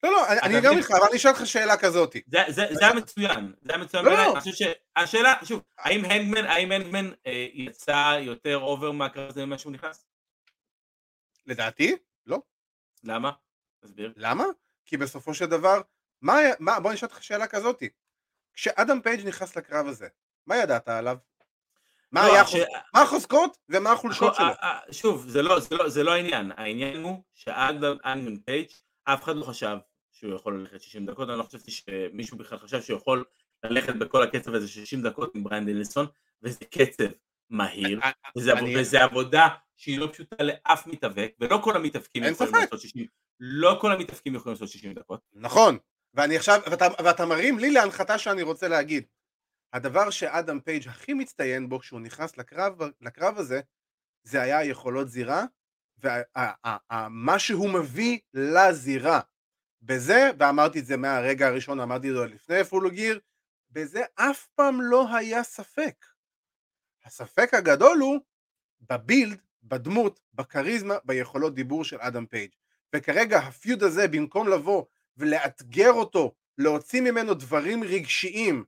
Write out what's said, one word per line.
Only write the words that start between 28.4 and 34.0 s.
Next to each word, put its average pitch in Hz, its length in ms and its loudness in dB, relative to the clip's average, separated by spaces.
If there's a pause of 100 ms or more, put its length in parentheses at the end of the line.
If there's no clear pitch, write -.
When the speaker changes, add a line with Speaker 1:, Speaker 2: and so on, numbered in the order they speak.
Speaker 2:
פייג' 147 220 -6 (400)
אף 139 160 -2
אחד 160 120 -4
לא 151 80 -10
חשב 113 340 -8 (340)
שהוא 101 240 -12
יכול 98 240 -8
ללכת 95 220 -16
שישים 104 240 -14
דקות, 127 240 -10
אני 120 80 -8
לא 117 60 -6
חשבתי - 280 -18
שמישהו 98 640 -10
בכלל 107 200 -16
חשב 113 240 -8
שהוא 110 160 -6
יכול 127 260 0 (400)
ללכת 120 320 -2
בכל 113 280 2